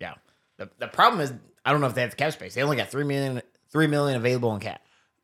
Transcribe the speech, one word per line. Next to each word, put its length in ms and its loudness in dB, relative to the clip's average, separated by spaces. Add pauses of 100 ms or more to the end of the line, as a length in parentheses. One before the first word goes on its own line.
Yeah. 140 -10 (420)
The, 220 -14
the 100 -8
problem 320 4
is, 120 -2 (320)
I 80 2
don't 80 4
know 60 2
if 80 -2
they 80 -2
have 80 -2
the 60 -16
cap 160 0
space. 220 -12
They 80 -2
only 140 2
got 120 -2
three 160 -4
million, 360 -2 (300)
three 160 4
million 300 2
available 380 2
in 60 -6
cap. 220 -10 (420)